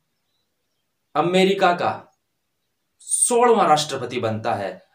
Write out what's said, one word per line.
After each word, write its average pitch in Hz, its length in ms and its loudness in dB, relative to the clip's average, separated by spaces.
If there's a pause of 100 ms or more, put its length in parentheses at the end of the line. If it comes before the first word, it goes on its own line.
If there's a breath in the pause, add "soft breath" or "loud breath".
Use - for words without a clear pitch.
(1160)
अमेरिका 180 580 2
का - 400 -6 (880)
सोलहवाँ 233 680 2
राष्ट्रपति 127 520 -2
बनता 110 340 -4
है 95 280 -8 (120)